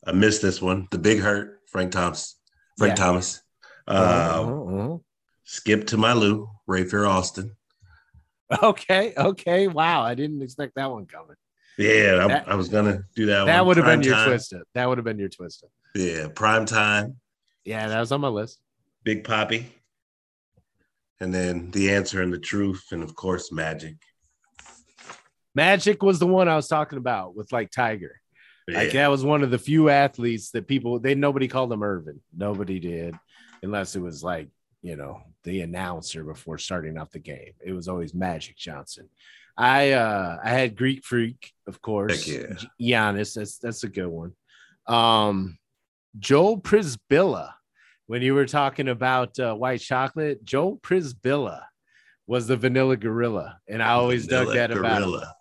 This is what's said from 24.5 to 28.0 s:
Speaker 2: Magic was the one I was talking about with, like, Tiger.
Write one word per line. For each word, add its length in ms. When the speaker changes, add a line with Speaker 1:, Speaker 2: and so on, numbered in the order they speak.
Speaker 2:
Magic 480
was 160
the 80
one 220
I 80
was 120
talking 300
about 380
with, 160
like, 180
Tiger. 500